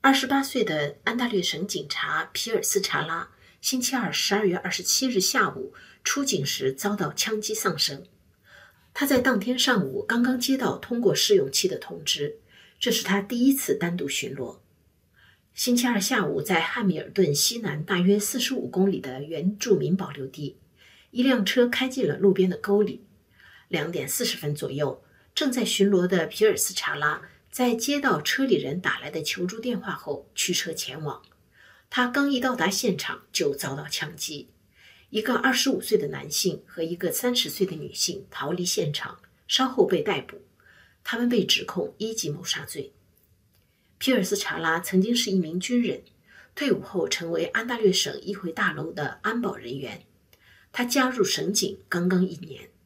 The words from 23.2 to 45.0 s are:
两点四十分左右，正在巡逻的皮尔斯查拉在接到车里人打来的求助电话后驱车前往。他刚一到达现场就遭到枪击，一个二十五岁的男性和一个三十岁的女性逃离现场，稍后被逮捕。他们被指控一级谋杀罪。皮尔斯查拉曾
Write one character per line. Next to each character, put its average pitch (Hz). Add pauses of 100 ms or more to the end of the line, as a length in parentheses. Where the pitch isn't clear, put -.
两 165
点 139
四 -
十 -
分 147
左 135
右， 139 (320)
正 277
在 240
巡 -
逻 180
的 180
皮 208
尔 214
斯 -
查 -
拉 151 (300)
在 247
接 285
到 214
车 -
里 240
人 180
打 -
来 143
的 160
求 180
助 214
电 240
话 190
后 -
驱 -
车 165
前 147
往。 147 (680)
他 247
刚 285
一 262
到 254
达 165
现 196
场 -
就 143
遭 139
到 151
枪 151
击， - (580)
一 214
个 240
二 254
十 262
五 190
岁 -
的 143
男 143
性 -
和 170
一 170
个 170
三 247
十 -
岁 -
的 170
女 147
性 -
逃 143
离 175
现 160
场， - (280)
稍 -
后 247
被 -
逮 165
捕。 - (600)
他 -
们 240
被 233
指 -
控 -
一 220
级 165
谋 175
杀 160
罪。 - (1040)
皮 262
尔 208
斯 196
查 160
拉 165
曾 185